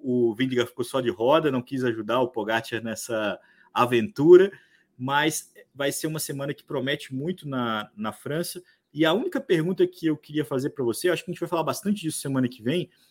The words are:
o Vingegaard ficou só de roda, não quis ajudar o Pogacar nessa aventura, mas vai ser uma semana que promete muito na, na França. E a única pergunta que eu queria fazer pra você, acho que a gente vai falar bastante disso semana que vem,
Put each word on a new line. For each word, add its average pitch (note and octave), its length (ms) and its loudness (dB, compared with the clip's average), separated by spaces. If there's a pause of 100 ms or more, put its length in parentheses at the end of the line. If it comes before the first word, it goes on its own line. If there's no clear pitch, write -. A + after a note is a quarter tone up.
o B2 320 2
Vingegaard B2 340 0
ficou - 140 -8
só C3 160 -2
de B2 100 0
roda, C#3+ 400 2
não B2+ 120 0
quis B2+ 240 -4
ajudar A2+ 340 -2
o B2+ 80 2
Pogacar A2+ 560 -4
nessa A2 560 -4 (340)
aventura, B2+ 800 6 (460)
mas C#3+ 560 -2 (200)
vai C#3 160 -2
ser - 180 -6
uma D#3 120 -4
semana C#3 340 -8
que - 120 -16
promete C#3 500 -6
muito D3+ 320 -6
na, A#2 480 -4
na G#2+ 160 -6
França. E3 500 -8 (320)
E D#3 120 2
a D#3+ 80 4
única C#4+ 260 -2
pergunta F3+ 480 0
que E3 200 -4
eu D3+ 100 0
queria D3 260 -6
fazer C#3+ 280 -4
pra C3+ 120 -6
você, A#2 260 0
acho E3 140 -2
que F3+ 80 -10
a - 20 -6
gente - 60 -12
vai E3 100 -6
falar E3 140 -2
bastante G3 380 -2
disso D#3 180 -6
semana C3 300 0
que - 120 -18
vem, D#3 280 -2 (220)